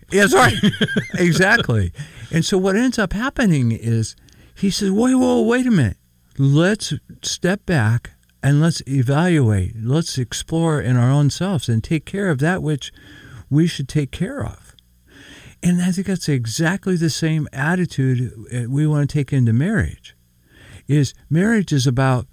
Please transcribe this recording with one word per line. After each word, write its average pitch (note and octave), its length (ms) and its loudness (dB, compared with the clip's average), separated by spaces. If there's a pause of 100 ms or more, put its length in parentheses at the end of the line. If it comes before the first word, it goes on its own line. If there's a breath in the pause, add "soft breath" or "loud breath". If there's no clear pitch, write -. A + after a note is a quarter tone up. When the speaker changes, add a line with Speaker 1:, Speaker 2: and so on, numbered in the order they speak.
(120)
Speaker 1:
Yeah, G3+ 160 4
that's C4+ 80 2
right. B3+ 180 4 (340)
Speaker 2:
<laughs> - 300 -4
Speaker 1:
Exactly. F3 760 2 (380 loud breath)
And D#3+ 160 0
so G#3 120 -2
what F#3+ 180 2
ends A#3+ 240 2
up G3 140 0
happening F#3+ 580 2
is A2+ 440 -2 (380 soft breath)
he G3 160 -2
says, F#3+ 220 -2
"Wait, A#3+ 240 2
whoa, B3+ 260 2
wait A#3+ 240 2
a B3+ 60 2
minute. C#3+ 260 2 (400)
Let's D#3 560 2 (300)
step - 420 -4
back A#2+ 460 0 (320)
and C#3+ 180 4
let's E3 260 0
evaluate. C3+ 920 0
Let's C3+ 380 -2
explore D#3+ 600 -2
in A#2+ 180 0
our B2 120 4
own C#3+ 220 2
selves F3+ 360 -4
and A2+ 160 0
take D#3 220 -4
care G3 240 -4
of D3 100 0
that E3+ 220 0
which C#3+ 300 -6 (580 loud breath)
we D3+ 160 4
should D3+ 240 -4
take D3 220 -2
care B3+ 340 -6
of." - 300 -16 (880 loud breath)
And F3 180 2
I F3+ 100 0
think F3+ 140 -2
that's F#3+ 240 -4
exactly D#3 680 -2
the E3 140 0
same D#3 420 -2
attitude, C3+ 800 -2 (220)
uh, A#2+ 160 -6
we C#3 160 0
want D3 240 0
to - 40 -14
take D3 200 -2
into B2 200 2
marriage. C#3 600 -2 (760 loud breath)
Is C#3+ 260 2 (160 soft breath)
marriage G3 440 2
is C3 120 2
about C3 460 0